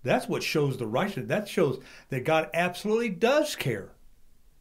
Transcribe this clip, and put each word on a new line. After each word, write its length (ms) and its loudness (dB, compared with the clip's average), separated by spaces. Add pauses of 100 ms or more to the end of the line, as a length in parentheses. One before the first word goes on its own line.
That's 260 2
what 140 -2
shows 340 0
the 80 -4
righteousness. 420 -2
That 220 -2
shows 340 0 (260)
that 160 -4
God 280 2
absolutely 560 0
does 460 2
care. 400 -4 (640)